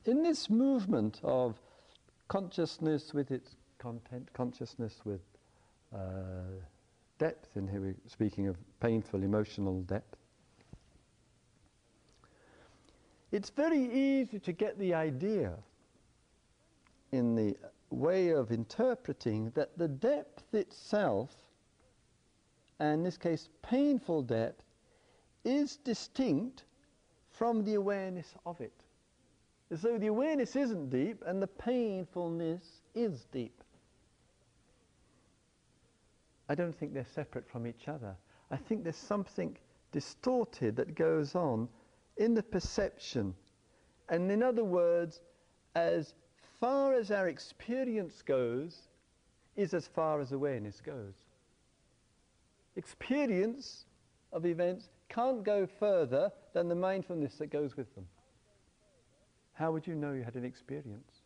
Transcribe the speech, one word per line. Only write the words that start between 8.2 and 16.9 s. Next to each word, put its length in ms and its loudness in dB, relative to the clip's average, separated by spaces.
of 100 -2
painful 440 2
emotional 580 0
depth, 360 -6
it's 180 -2
very 420 2
easy 480 2
to 140 -4
get 240 -2
the 160 2
idea 600 0